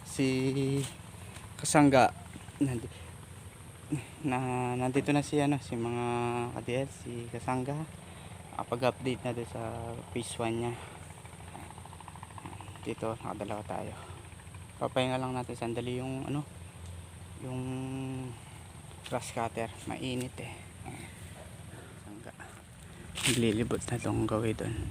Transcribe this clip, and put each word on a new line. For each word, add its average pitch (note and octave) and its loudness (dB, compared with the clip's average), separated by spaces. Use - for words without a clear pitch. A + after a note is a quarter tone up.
Si - 2
Kasangga, C3+ 10
nandi-, B2+ 2
na, B2+ 2
nandito B2+ 4
na C#3+ 8
si D3 4
ano, C#3+ 6
si A#2+ -2
mga A#2+ 2
ka-D A#2 -4
L, C3+ 2
si - -8
Kasangga. B2+ 0
Nakapag-update A#2+ 2
na B2 0
doon A#2 -2
sa A#2 -4
phase - -2
one A2+ 2
niya. A#2+ 0
Dito, A2+ -2
nakadalawa G#2 -4
tayo. G2 -4
Papahinga B2+ 2
lang B2+ 0
natin B2 -2
sandali A#2+ 0
yung C3 -2
ano, D3 0
yung B2+ -4
grass - 0
cutter. A2+ 0
Mainit B2+ -2
eh. A#2+ -6
Kasangga. - -14
Naglilibot A#2 6
na - 0
tong A2 4
gawi A2 4
doon. - -2